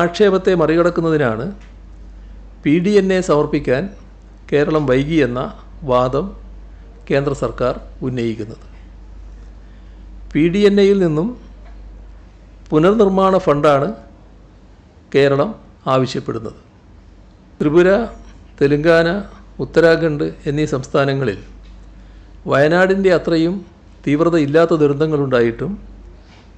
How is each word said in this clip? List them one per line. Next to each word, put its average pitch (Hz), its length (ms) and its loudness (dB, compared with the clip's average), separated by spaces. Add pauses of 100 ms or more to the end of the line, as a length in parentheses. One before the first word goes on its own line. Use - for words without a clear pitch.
ആക്ഷേപത്തെ 190 580 0
മറികടക്കുന്നതിനാണ് 160 840 0 (1200)
പി 151 100 2 (100)
ഡി 208 160 0
എൻ 190 60 0 (100)
എ - 20 0 (100)
സമർപ്പിക്കാൻ 147 540 0 (680)
കേരളം 147 400 0
വൈകിയെന്ന 135 480 0 (520)
വാദം 131 360 0 (800)
കേന്ദ്ര 139 240 -2 (100)
സർക്കാർ 123 300 -4 (360)
ഉന്നയിക്കുന്നത്. 113 580 -8 (1700)
പി 147 100 0 (100)
ഡി 208 180 0
എൻ 202 140 2
എയിൽ 196 200 4
നിന്നും 160 240 0 (1400)
പുനർനിർമ്മാണ 190 640 2 (120)
ഫണ്ടാണ് 143 440 2 (1300)
കേരളം 139 340 2 (440)
ആവശ്യപ്പെടുന്നത്. 117 640 -4 (1000)
ത്രിപുര, 170 300 2 (720)
തെലുങ്കാന, 160 480 2 (560)
ഉത്തരാഖണ്ഡ് 160 640 2 (220)
എന്നീ 151 240 -2
സംസ്ഥാനങ്ങളിൽ 139 640 -2 (1120)
വയനാടിൻ്റെ 180 640 2
അത്രയും 165 360 0 (520)
തീവ്രതയില്ലാത്ത 160 760 2
ദുരന്തങ്ങളുണ്ടായിട്ടും 139 920 0 (880)